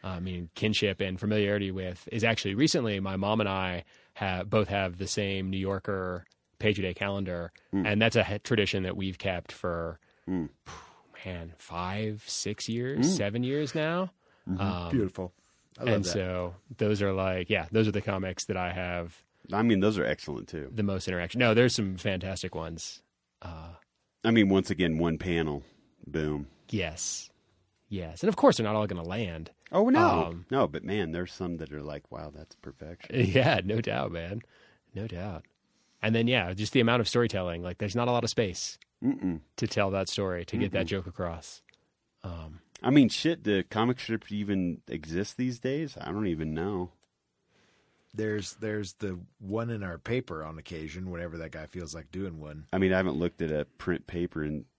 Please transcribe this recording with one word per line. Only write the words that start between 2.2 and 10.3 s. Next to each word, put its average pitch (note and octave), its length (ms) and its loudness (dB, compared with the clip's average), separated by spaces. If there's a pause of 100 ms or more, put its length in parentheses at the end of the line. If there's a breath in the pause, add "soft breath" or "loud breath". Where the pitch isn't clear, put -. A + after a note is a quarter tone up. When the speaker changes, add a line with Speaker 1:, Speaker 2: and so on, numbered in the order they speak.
Speaker 1:
actually G#2+ 320 2
recently A#2 440 2
my F#2+ 160 -2
mom G#2 240 2
and G#2 100 2
I F#2 360 -2 (300 soft breath)
have, F#2+ 340 -2
both G#2+ 200 4
have F#2+ 280 0
the F#2+ 100 -4
same G2 420 -2
New F#2+ 80 -2
Yorker F#2+ 680 -4 (340)
page G#2+ 200 4
a - 20 -2
day F#2 120 -2
calendar, F#2 580 -4 (220 soft breath)
Speaker 2:
Mm. G2 140 2
Speaker 1:
and G#2 140 4
that's A2+ 160 6
a G#2 60 6
he-, G#2 160 -2
tradition G2+ 440 0
that F2+ 140 -4
we've F#2+ 200 -4
kept F2+ 340 -4
for, E2 480 -4 (280 soft breath)
Speaker 2:
Mm. F2 220 -2 (760 loud breath)